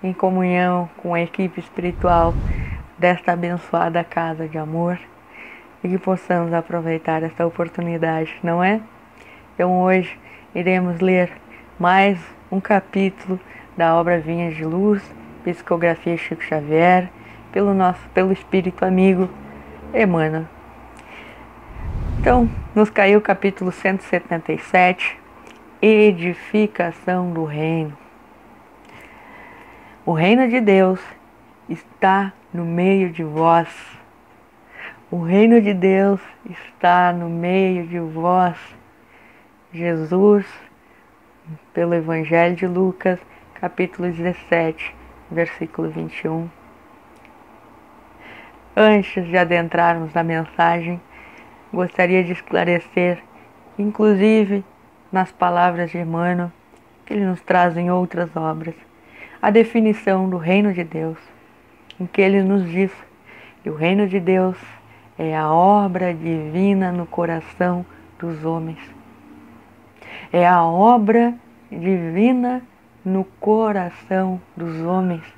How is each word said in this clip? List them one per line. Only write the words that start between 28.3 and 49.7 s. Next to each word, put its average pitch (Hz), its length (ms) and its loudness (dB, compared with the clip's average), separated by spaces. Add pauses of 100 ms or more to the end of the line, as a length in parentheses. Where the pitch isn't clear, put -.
O 175 80 -2
reino 208 360 4
de 240 100 0
Deus 190 400 4 (680)
está 196 640 -2 (200)
no 175 120 -6
meio 180 460 2
de 165 120 -8
vós. 165 460 2 (1400)
O 175 120 -4
reino 214 380 6
de 202 140 0
Deus 190 440 2 (300)
está 180 640 2
no 175 160 -6
meio 180 580 0
de 175 140 -8
vós. 170 560 0 (1120)
Jesus, 175 760 2 (1300)
pelo 170 180 0
Evangelho 165 640 0
de 190 100 -4
Lucas, 180 540 -2 (400)
capítulo 180 500 -6
dezessete, 170 880 -4 (340)
versículo 165 600 -6
vinte 160 320 -10
e 165 60 -6
um. 165 200 -6 (2250)
Antes 202 520 2
de 170 100 -2
adentrarmos 170 800 0